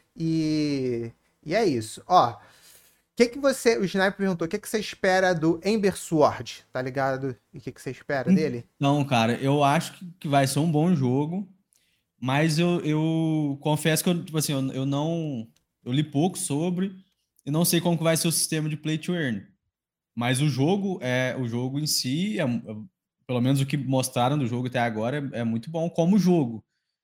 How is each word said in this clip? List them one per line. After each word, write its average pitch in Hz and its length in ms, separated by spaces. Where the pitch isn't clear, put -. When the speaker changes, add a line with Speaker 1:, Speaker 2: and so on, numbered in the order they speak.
Speaker 1:
E, 147 960
e 151 80
é 226 100
isso. 123 440
Ó, 143 280
que 240 120
que 240 120
você... 262 380
o 202 80
Sniper 190 320
perguntou, 185 300
o - 20
que 208 80
que - 100
você 220 120
espera 185 540
do 165 300
Ember 196 320
Sword, - 760
tá 127 80
ligado? 131 540
E 147 60
o - 20
que 131 100
que - 100
você 139 100
espera 135 400
dele? 143 340
Speaker 2:
Então, 143 280
cara, 117 300
eu 139 280
acho 147 300
que, - 120
que 180 60
vai 139 200
ser 135 120
um 165 120
bom 156 240
jogo, 151 520
mas 147 400
eu, 175 240
eu 156 800
confesso 151 420
que 185 60
eu, 170 160
tipo 156 120
assim, 151 160
eu, 135 180
eu 135 140
não, 143 600
eu 120 60
li 143 120
pouco 156 340
sobre 180 580
e 139 60
não 160 140
sei 170 160
como 170 160
que 156 60
vai 165 140
ser 175 100
o 165 40
sistema 156 380
de 151 80
play 156 200
to 170 180
earn. 127 300
Mas 123 260
o 151 80
jogo, 180 520
é, 127 380
o 123 80
jogo 127 320
em 151 80
si, 175 520
é, 170 40
é, 117 320
pelo 123 140
menos 135 200
o 135 40
que 147 120
mostraram 131 600
do 135 100
jogo 120 200
até 123 120
agora, 120 540
é, 117 60
é 117 40
muito 113 260
bom 165 200
como 170 300
jogo. 156 440